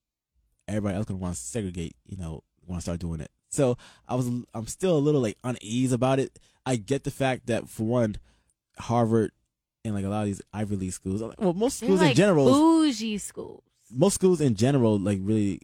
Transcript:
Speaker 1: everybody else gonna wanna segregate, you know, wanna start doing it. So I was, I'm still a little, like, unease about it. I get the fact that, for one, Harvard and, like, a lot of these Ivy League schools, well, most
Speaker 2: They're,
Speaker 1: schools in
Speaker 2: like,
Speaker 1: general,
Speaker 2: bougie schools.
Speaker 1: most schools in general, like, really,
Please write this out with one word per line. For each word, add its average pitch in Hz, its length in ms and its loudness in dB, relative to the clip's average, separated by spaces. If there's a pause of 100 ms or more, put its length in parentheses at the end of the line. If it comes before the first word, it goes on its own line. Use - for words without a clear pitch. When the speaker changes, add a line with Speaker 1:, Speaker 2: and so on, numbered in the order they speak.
(680)
Speaker 1:
everybody 101 280 -4
else 107 100 -4
gonna 95 140 -8
wanna 90 160 -6
segregate, 90 600 -8 (100)
you - 120 -14
know, 82 260 -12 (220)
wanna 87 160 -8
start 87 180 -6
doing 82 220 -8
it. - 100 -16 (180)
So 127 280 0 (300)
I 123 80 -4
was, 127 120 -2 (260)
I'm 113 140 -10
still 180 300 0
a - 20 2
little, 147 220 2
like, 107 220 -2
unease 123 480 -4
about 127 280 2
it. - 200 -6 (260)
I 131 100 0
get 127 280 -4
the 139 80 -8
fact 131 360 -4
that, 113 220 -4
for - 140 -8
one, 113 340 0 (600)
Harvard 113 540 2 (540)
and, 107 80 -4
like, 101 100 -4
a 98 60 -4
lot 107 120 -4
of 107 40 -2
these 101 160 -4 (100)
Ivy 104 240 -4
League 92 180 -6
schools, 98 280 -6
well, 175 320 -2
most 220 260 -2
Speaker 2:
They're, 226 80 -6
Speaker 1:
schools 190 140 4
in - 60 6
Speaker 2:
like, 254 80 2
Speaker 1:
general, 180 360 6
Speaker 2:
bougie 285 680 4
schools. - 460 -14 (280)
Speaker 1:
most 151 240 4
schools 180 260 4
in 127 140 4
general, 113 440 4
like, 98 220 0
really, 101 420 0